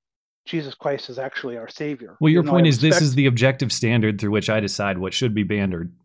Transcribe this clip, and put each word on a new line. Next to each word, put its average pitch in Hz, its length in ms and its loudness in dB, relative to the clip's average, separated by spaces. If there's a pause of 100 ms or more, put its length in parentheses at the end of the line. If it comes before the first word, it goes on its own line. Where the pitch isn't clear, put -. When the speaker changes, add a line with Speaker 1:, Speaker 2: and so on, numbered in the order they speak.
(440)
Speaker 1:
Jesus 151 300 -8
Christ 139 340 -6
is 127 120 -12
actually 131 360 -10
our 113 120 -14
savior. 139 500 -10
Speaker 2:
Well, 156 140 4
your 175 80 4
Speaker 1:
Even 156 60 0
though 147 80 -2
Speaker 2:
point 165 120 6
Speaker 1:
I 151 40 6
Speaker 2:
is 117 100 2
this 156 140 4
Speaker 1:
respect 170 100 4
Speaker 2:
is 135 100 0
the 139 120 4
objective 127 460 2
standard 110 480 0
through 104 120 -2
which 107 180 0
I 110 80 2
decide 101 400 -2
what 92 160 -4
should 120 200 0
be 107 100 0
banned 98 280 0
or, 85 160 -6 (160)